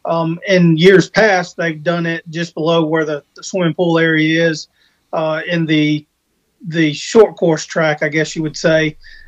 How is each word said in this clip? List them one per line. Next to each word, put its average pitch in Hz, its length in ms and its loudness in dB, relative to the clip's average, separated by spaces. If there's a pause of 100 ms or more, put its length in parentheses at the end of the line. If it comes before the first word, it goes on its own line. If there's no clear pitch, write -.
Um, 165 420 -2
in 175 300 4
years 175 320 6
past, 190 480 0
they've 160 260 -6
done 170 220 -2
it 165 240 -6
just 165 240 -8
below 165 320 0
where 160 180 -2
the, 147 200 -6 (120)
the - 80 -20
swimming 175 300 -2
pool 170 260 0
area 160 500 2
is, 156 200 -8 (420)
uh, 160 360 -4
in 170 180 -2
the, 151 400 0 (600)
the 160 280 -2
short 190 420 2
course 165 300 -2
track, 156 380 -2
I 156 60 -2
guess 156 260 -4
you 165 80 -6
would 151 120 -8
say. 160 420 0 (300)